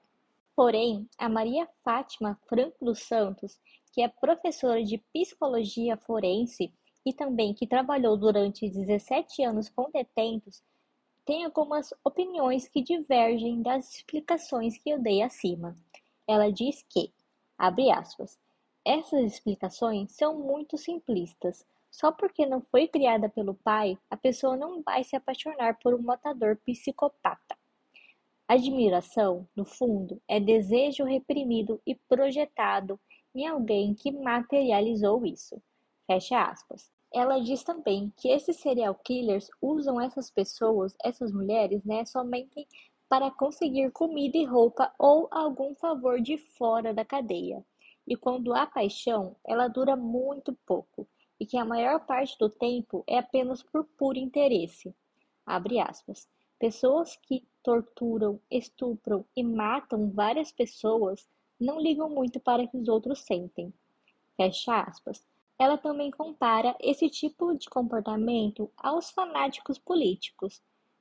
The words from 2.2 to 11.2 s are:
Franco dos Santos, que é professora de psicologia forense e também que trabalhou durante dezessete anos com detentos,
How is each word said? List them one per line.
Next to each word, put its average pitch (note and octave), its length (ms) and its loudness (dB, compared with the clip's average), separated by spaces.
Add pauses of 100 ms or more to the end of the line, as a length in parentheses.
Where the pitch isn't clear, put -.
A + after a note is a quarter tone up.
Franco C4 360 0
dos A#3 140 0
Santos, G3+ 640 -2 (320)
que A#3+ 100 0
é A#3+ 60 2
professora A#3+ 760 0
de G#3+ 160 -4 (160)
psicologia A#3 840 -2
forense G#3+ 760 -2 (340)
e C4 60 -2
também A3+ 420 -2
que A3+ 120 -6
trabalhou B3+ 500 2
durante G3+ 520 2
dezessete G#3 760 -2
anos A3 240 -2
com C4 200 -4
detentos, A3+ 720 -4 (640)